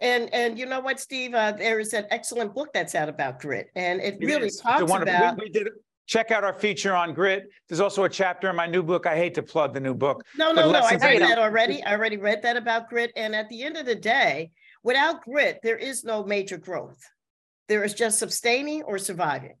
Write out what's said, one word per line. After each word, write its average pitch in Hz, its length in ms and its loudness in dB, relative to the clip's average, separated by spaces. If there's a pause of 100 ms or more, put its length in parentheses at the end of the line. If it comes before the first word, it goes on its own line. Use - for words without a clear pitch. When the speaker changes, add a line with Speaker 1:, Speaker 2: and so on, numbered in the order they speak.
Speaker 1:
And, 247 320 0
and 233 240 0
you 254 80 -6
know 262 140 -4
what, 262 200 -4
Steve? 254 320 -8
Uh, 214 200 2
there 220 280 0
is 214 140 -6
an 208 160 -4
excellent 220 440 -4
book 294 200 -8
that's 170 220 -2
out 151 120 0
about 135 320 -6
grit. 139 360 -6
And 180 260 -2
it 196 180 -4
Speaker 2:
It 208 60 -2
Speaker 1:
really 277 220 0
Speaker 2:
is. - 80 -8
It's - 40 -14
a - 40 -20
Speaker 1:
talks 247 260 2
Speaker 2:
wonderful, 185 240 2
Speaker 1:
about 175 240 4
Speaker 2:
we, 208 60 -8
we 208 60 -12
did 208 180 -2
it. 226 40 -6 (340)
Check 226 240 0
out 214 120 4
our 196 120 0
feature 196 420 0
on 170 160 0
grit. 190 380 0 (180)
There's 165 120 -4
also 196 240 2
a 180 40 2
chapter 180 400 0
in 180 80 0
my 170 100 0
new 175 160 0
book. 160 240 0
I 165 80 2
hate 170 200 0
to 151 80 -2
plug 143 320 0
the 139 60 -4
new 135 120 -2
book, 131 320 0 (140)
Speaker 1:
No, 320 160 2
Speaker 2:
but 330 80 6
Speaker 1:
no, 320 100 6
no. 370 60 6
I - 20 6
Speaker 2:
Lessons - 220 4
Speaker 1:
read 285 140 6
Speaker 2:
in 339 120 6
Speaker 1:
that 226 100 4
already. 220 440 2
I 202 100 -2
already 214 240 0
read 208 280 0
that 240 120 2
about 226 320 -2
grit. 233 260 -2
And 220 220 -4
at 214 140 -4
the 233 120 -12
end 311 140 -8
of 302 80 -10
the 240 100 -2
day, 180 580 2 (300)
without 277 400 2
grit, 240 400 0
there 226 140 0
is 262 280 -8
no 214 200 -4
major 196 320 -4
growth. 165 420 -8 (720)
There 208 160 2
is 208 80 -2
just 214 260 0
sustaining 262 680 -2
or 208 120 -4
surviving. 170 640 -4